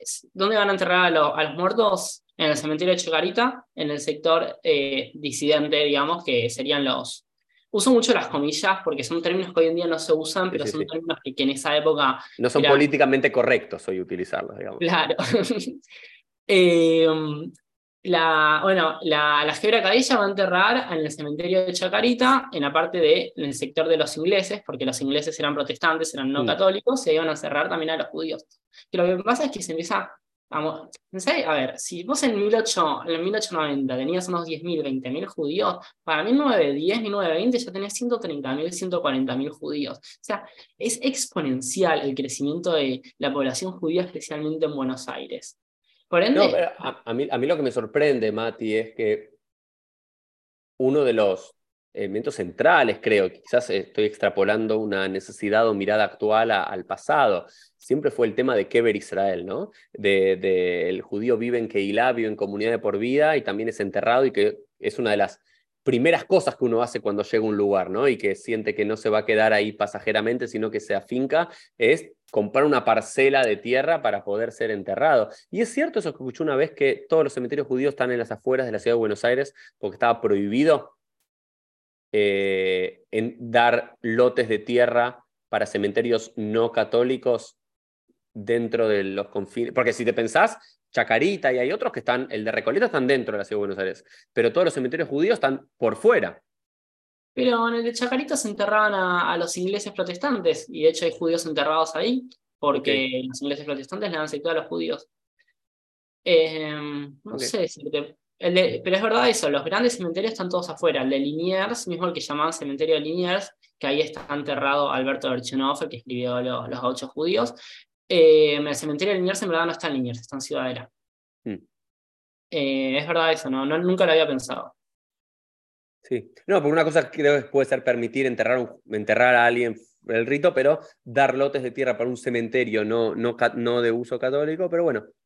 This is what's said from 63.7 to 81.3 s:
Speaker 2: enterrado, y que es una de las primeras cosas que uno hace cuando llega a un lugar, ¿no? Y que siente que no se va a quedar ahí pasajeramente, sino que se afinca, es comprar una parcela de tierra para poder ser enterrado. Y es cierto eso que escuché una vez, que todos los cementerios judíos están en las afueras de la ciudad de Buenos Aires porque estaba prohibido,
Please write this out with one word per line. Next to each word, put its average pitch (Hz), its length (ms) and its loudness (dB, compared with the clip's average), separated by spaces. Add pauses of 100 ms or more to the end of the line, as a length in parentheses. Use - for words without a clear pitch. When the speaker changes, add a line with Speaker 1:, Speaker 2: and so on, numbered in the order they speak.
Speaker 2:
enterrado, 113 460 2
y 123 60 2
que 104 260 2 (220)
es - 200 -4
una 113 120 0
de 104 60 2
las 98 220 0 (440)
primeras 135 420 2
cosas 170 320 2
que 127 80 -2
uno 113 180 2
hace 120 160 -6
cuando 101 240 -2
llega 110 200 0
a 110 40 0
un 104 100 0
lugar, 101 320 2
¿no? 120 200 2
Y 120 80 0
que 120 180 -2
siente 110 400 -4
que 107 80 0
no 107 140 -2
se - 120 -2
va 107 100 2
a 107 60 -6
quedar 110 280 4
ahí 104 180 2
pasajeramente, 107 760 -2
sino 110 200 -4
que 104 120 -6
se - 120 -4
afinca, 135 560 -2 (280)
es 151 340 2 (200)
comprar 107 320 2
una 143 220 2
parcela 135 580 2
de 107 140 0
tierra 139 440 0
para 101 220 -2
poder 110 300 -4
ser 113 180 -4
enterrado. 107 580 2 (200)
Y 185 100 -6
es 226 140 -2
cierto 311 260 -2
eso 165 120 -4
que - 60 -12
escuché 131 260 -8
una 147 120 0
vez, 156 160 2
que - 380 0
todos 160 160 4
los 139 80 -6
cementerios 135 340 -4
judíos 135 220 0
están 131 220 -2
en 120 80 -2
las 113 120 -6
afueras 131 360 -2
de 110 40 -6
la 107 80 -4
ciudad 117 160 2
de 117 40 2
Buenos 107 260 -2
Aires 127 280 0 (260)
porque 98 160 -6
estaba 117 260 2
prohibido, 113 760 2 (1160)